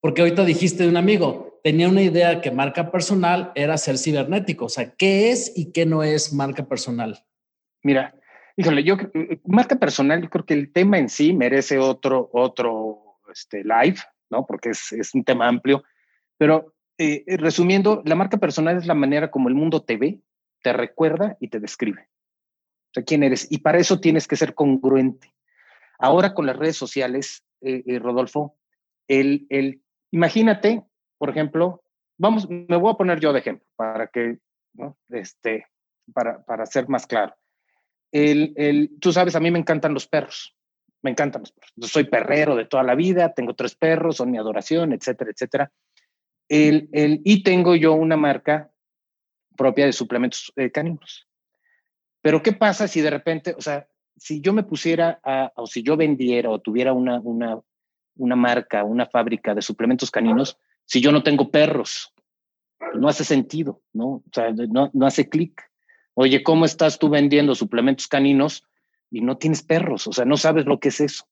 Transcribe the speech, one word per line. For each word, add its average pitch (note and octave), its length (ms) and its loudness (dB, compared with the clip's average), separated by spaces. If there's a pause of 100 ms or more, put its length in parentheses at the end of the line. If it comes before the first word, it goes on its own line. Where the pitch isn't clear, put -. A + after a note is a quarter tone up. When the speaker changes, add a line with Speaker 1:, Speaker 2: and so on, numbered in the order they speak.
Speaker 1:
Porque E3 200 0
ahorita E3+ 220 4
dijiste F3 400 2
de E3+ 60 4
un E3+ 80 4
amigo, F3 640 0
tenía D#3+ 240 2
una F#3+ 140 4
idea E3+ 400 4
que D#3 100 -4
marca C#3 400 -4
personal F3+ 600 0
era D3 240 -2
ser C#3 200 -4
cibernético. D#3 680 -2
O A#2 40 -8
sea, - 260 -8
¿qué G3 360 2
es B3 240 -4
y F3 160 -6
qué E3 140 0
no D#3+ 180 0
es D3+ 300 -2
marca C#3 340 -4
personal? A#2+ 560 -8 (600)
Speaker 2:
Mira, C3+ 320 0 (400)
híjole, D3+ 280 0
yo, F#3+ 140 2 (160)
eh, D#3+ 320 -6
marca G3+ 320 2
personal, D3 460 0
yo D#3+ 80 -10
creo - 140 -4
que D#3+ 100 0
el C#3+ 180 -4
tema F#3+ 240 4
en B2+ 120 0
sí D3+ 240 2
merece C3+ 440 0
otro, C3 560 0
otro, A#2 840 -4 (140)
este, - 320 -12
live, A#2+ 340 2 (340)
¿no? B2+ 160 -4
Porque A2 240 -6
es, - 220 -10
es A2+ 200 -8
un C3 100 0
tema A#2+ 240 0
amplio. C3 360 0 (560)
Pero, D#3 340 2 (240)
eh, D3+ 300 -2
eh, F#3 100 -2
resumiendo, F#3 680 2
la D#3+ 100 2
marca F#3+ 220 0
personal E3 400 0
es E3+ 100 -6
la E3 80 0
manera D3 340 0
como C3 180 -2
el B2+ 60 0
mundo D#3 300 0
te A2+ 140 -4
ve, D3 240 -2 (420)
te B2 100 0
recuerda D#3+ 640 -2
y A#2+ 100 -10
te A2 100 -8
describe. G#2 500 -8 (800)
O - 60 -20
sea, B2 80 -6
quién D3 180 0
eres. C3 300 0
Y D3+ 80 -4
para D#3 180 2
eso F3+ 220 2
tienes D#3+ 280 2
que D3 80 -2
ser D#3 200 -2
congruente. C3 800 0 (680)
Ahora F3+ 360 2
con D#3+ 100 -2
las B2+ 100 -2
redes D#3 220 -2
sociales, C3 680 -6 (180)
eh, C3 260 -6
eh, B2 100 -2
Rodolfo, B2 580 -4 (520)
el, C#3 420 0
el, C#3 320 -4 (300)
imagínate, G#3 720 2 (340)
por C#3+ 140 -4
ejemplo, E3 520 -2 (360)
vamos, G#3 280 0
me F3 300 -4
voy G3+ 160 2
a G#3+ 40 -4
poner F3+ 220 0
yo D3+ 140 2
de C3 60 2
ejemplo - 260 -8 (100)
para A2 300 -6
que, A#2 320 -6 (360)
¿no? C#3+ 220 -16 (140)
Este, A2 560 -8 (480)
para, A#2 320 -6
para A2+ 220 -8
ser B2+ 200 -4
más C3 200 -4
claro. G#2+ 260 -2 (760)
El, D3 460 2
el, D3 340 0 (100)
tú F3+ 100 2
sabes, F3 240 2
a D#3+ 40 0
mí E3 100 0
me F3 80 0
encantan D3+ 380 -2
los C3+ 120 -8
perros. - 480 -6 (460)
Me C3+ 80 -4
encantan C3+ 320 -4
los - 100 -20
perros. - 240 -20
Yo A#2 120 -12
soy D3+ 160 0
perrero C#3 520 0
de A2+ 100 -2
toda C3 180 0
la B2 100 2
vida, F3 400 2
tengo A#2+ 220 -6
tres - 180 -6
perros, D#3+ 440 0
son B2 120 -2
mi A#2+ 80 -2
adoración, A2 560 -2
etcétera, A2+ 380 -6
etcétera. - 400 -4 (760)
El, D3+ 460 4
el, D3+ 320 2
y G3 160 6
tengo F3+ 340 4
yo D#3+ 180 4
una D#3+ 240 2
marca D3+ 540 0 (840)
propia C3+ 300 2
de C3 60 2
suplementos, A#2+ 640 -4
eh, B2+ 140 -2
caninos. - 560 -8 (920)
Pero, D3+ 220 2
¿qué A3+ 100 2
pasa G#3 340 0
si E3 140 -2
de D3+ 80 2
repente, D#3+ 480 -4
o - 40 -16
sea, D3 260 -8 (300)
si D3+ 240 -10
yo F#3+ 120 0
me G#3+ 100 2
pusiera E3 600 -2
a, C3+ 320 -4
o A#2 120 -10
si A#2+ 160 -8
yo C#3+ 120 2
vendiera B2+ 540 0
o G#2+ 100 -2
tuviera B2+ 340 0
una, B2+ 260 -2
una, A#2 400 -6 (580)
una B2 180 0
marca, A#2+ 480 0
una A#2 220 -2
fábrica A2+ 500 -2
de G#2 60 -4
suplementos B2 500 -2
caninos, A2+ 460 0 (280)
si B2+ 160 0
yo C#3+ 100 6
no D3 120 4
tengo C#3+ 280 0
perros? D3 600 0 (800)
No C#3 140 0
hace D3+ 160 0
sentido, D3 580 -2 (120)
¿no? A#2 140 -4
O C3+ 240 -8
sea, A#2 200 -2
no, A#2+ 420 0
no C3+ 120 2
hace C3+ 220 0
clic. - 360 -4 (500)
Oye, C3+ 300 4
¿cómo E3 220 4
estás D#3 340 0
tú D#3 100 2
vendiendo C#3+ 460 4
suplementos A#2+ 520 -2
caninos C#3 560 0 (480)
y A2+ 100 -6
no B2 160 -2
tienes D#3 260 -2
perros? D#3+ 440 -2
O G#2+ 40 -8
sea, A#2+ 140 -2
no C#3 120 2
sabes D#3+ 280 2
lo C#3+ 140 0
que C#3+ 100 0
es - 120 -4
eso. - 300 -4